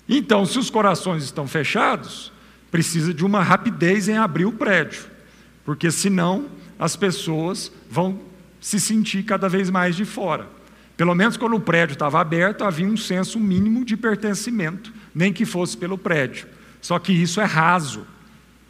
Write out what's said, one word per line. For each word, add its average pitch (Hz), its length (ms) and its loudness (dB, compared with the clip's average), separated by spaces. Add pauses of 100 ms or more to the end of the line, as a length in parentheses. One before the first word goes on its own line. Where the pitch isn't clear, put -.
Então, 208 380 4
se - 120 -2
os 247 120 -2
corações 185 540 2
estão 143 220 -6
fechados, - 840 -2 (380)
precisa 170 420 0
de 156 120 -2
uma 202 180 2
rapidez 190 680 2
em 214 80 0
abrir 180 280 0
o 233 80 0
prédio, 208 520 0 (600)
porque 151 260 -2
senão 190 560 0 (320)
as 165 180 -2
pessoas 170 760 -4 (180)
vão 185 300 -2 (400)
se - 180 -4
sentir 214 460 0
cada 190 240 0
vez 190 220 2
mais 180 260 2
de 202 80 -2
fora. 156 440 -4 (480)
Pelo 175 180 2
menos 226 220 4
quando 226 200 0
o 190 40 2
prédio 165 340 2
estava 151 260 0
aberto, 180 420 0
havia 185 240 0
um 220 100 0
senso 190 440 -2
mínimo 214 440 2
de 220 120 -2
pertencimento, 208 960 -2 (200)
nem 185 200 2
que 220 120 0
fosse 175 320 -2
pelo 185 220 -6
prédio. 151 480 -2 (340)
Só 175 180 0
que 196 140 0
isso 175 280 2
é 214 40 4
raso, 160 600 2 (640)